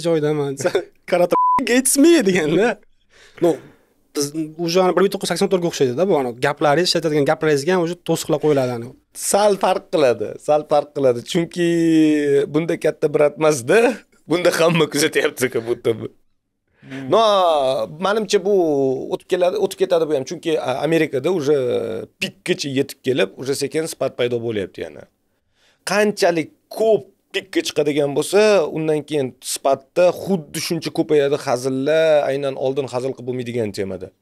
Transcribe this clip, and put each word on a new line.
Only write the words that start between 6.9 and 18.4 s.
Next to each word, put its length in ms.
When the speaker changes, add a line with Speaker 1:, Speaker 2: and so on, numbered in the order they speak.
Speaker 1:
gaplaringizga 480
ham 100
уже 140
to'siqlar 440
qo'yiladi, 300
ani. 160
Speaker 2:
Sal 360
farq 340
qiladi, 380
sal 260
farq 280
qiladi. 300
Chunki 460
bunda 320
katta 320
brat 280
emas-da. 440
Bunda 280
hamma 360
kuzatyapti-ku, 760
bu 160
tabi. 300
Speaker 3:
Hmm. 280
Speaker 2:
No, 120
menimcha 440